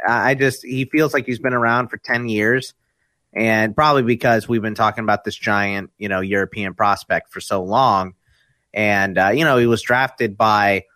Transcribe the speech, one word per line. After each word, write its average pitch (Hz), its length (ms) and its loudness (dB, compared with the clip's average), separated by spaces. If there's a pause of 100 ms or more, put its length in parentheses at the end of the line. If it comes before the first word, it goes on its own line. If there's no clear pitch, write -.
I, 117 240 2
I 135 40 2
just, 131 320 -2
he 131 180 -4
feels 151 300 0
like 127 120 -2
he's 123 120 -4
been 127 160 -2
around 120 340 0
for - 80 -12
ten 120 320 -4
years, 110 460 -2 (580)
and 110 420 0
probably 151 280 2
because 117 460 0
we've 117 140 -2
been 107 120 -6
talking 110 300 -2
about 104 180 0
this - 140 -8
giant, 101 600 -4
you 104 120 -8
know, 95 120 -2
European 98 540 -4
prospect 98 580 -2
for 95 80 -14
so 98 220 -4
long. 98 520 2 (600)
And, 101 420 0
uh, 95 120 4
you 143 180 2
know, 139 100 4
he 120 100 4
was 117 140 2
drafted 123 560 -2
by 104 480 2 (120)